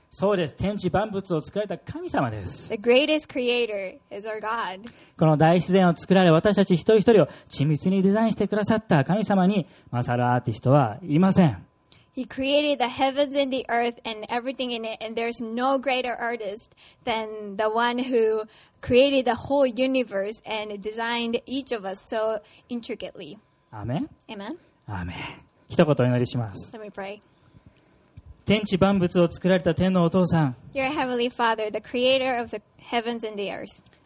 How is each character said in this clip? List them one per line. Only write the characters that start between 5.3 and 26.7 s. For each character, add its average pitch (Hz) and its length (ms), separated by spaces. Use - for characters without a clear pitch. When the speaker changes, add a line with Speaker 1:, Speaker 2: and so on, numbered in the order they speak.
Speaker 1:
大 160 180
自 180 160
然 185 160
を 165 80
作 - 180
ら 185 120
れ、 165 60
私 196 260
た 196 80
ち 185 80
一 156 80
人 220 160
一 202 60
人 208 200
を - 40
緻 139 160
密 156 240
に 190 140
デ 196 80
ザ 220 140
イ - 20
ン 214 40
し 208 40
て 208 140
く 208 80
だ 208 80
さ 226 100
っ 220 100
た 147 200
神 208 180
様 190 240
に 202 180
勝 120 260
る 123 80
ア 123 100
ー 123 60
テ 120 100
ィ 107 40
ス - 40
ト 123 120
は 127 300
い 156 180
ま 190 120
せ 175 160
ん。 95 180
Speaker 2:
He 254 120
created 285 500
the 240 80
heavens 269 500
and 277 160
the 262 180
earth 233 360
and 220 240
everything 247 400
in 226 160
it, 220 180
and 226 160
there's 233 240
no 247 360
greater 247 360
artist 226 600
than 214 520
the 220 140
one 240 260
who 226 460
created 262 420
the 240 80
whole 277 320
universe 226 800
and 214 340
designed 233 680
each 254 280
of 196 120
us 190 200
so 220 320
intricately. 208 720
Speaker 1:
ア 113 60
ー 104 80
メ 123 120
ン。 - 120
Speaker 2:
Amen. 220 300
Speaker 1:
ア 101 120
ー 87 80
メ 87 80
ン。 - 40
一 - 160
言 151 40
お 147 60
祈 123 120
り 123 80
し - 100
ま 110 160
す。 - 180